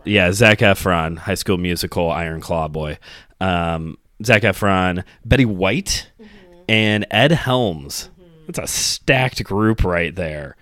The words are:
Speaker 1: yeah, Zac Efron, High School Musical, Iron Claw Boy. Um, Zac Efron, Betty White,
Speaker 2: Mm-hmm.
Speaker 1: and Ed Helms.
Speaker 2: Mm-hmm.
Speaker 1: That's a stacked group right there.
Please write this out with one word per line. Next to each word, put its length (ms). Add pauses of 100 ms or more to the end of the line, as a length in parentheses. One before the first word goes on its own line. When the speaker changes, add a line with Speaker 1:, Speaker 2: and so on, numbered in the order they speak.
Speaker 1:
yeah, 260
Zac 260
Efron, 640
High 160
School 240
Musical, 500
Iron 320
Claw 260
Boy. 300 (420)
Um, 600 (240)
Zac 180
Efron, 600 (200)
Betty 220
White, 640 (100)
Speaker 2:
Mm-hmm. 540
Speaker 1:
and 380
Ed 200
Helms. 800 (100)
Speaker 2:
Mm-hmm. 280
Speaker 1:
That's 120
a 80
stacked 760
group 400
right 320
there. 460